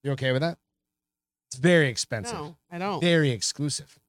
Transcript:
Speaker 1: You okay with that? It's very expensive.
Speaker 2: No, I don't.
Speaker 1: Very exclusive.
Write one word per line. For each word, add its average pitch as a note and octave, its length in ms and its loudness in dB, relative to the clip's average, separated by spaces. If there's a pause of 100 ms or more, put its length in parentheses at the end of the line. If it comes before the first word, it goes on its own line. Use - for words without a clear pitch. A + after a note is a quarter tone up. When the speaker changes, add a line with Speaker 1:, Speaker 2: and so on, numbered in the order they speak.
Speaker 1:
You C#3+ 100 -2
okay C3 180 0
with C3 100 2
that? E3+ 160 -2 (920)
It's B2+ 100 -14
very D#3+ 300 6
expensive. G#2+ 480 -6
Speaker 2:
No, D#3 200 -12 (140)
I F3 60 -10
don't. F#3 240 -4
Speaker 1:
Very E3 300 4
exclusive. C#3 760 -6